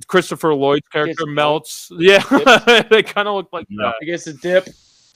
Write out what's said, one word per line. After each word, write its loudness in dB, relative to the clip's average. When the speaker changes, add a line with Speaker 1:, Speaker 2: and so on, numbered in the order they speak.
Speaker 1:
Christopher -2
Lloyd's 0
character -4
Speaker 2:
Yes. -12
Speaker 1:
melts. -4
<laughs> -12
Yeah, 4
Speaker 2:
Yep. 4
Speaker 1:
they 4
kinda -4
look -8
like -12
Speaker 3:
Yeah. -6
Speaker 1:
that. -6
Speaker 2:
I -14
guess -8
a -14
dip. -2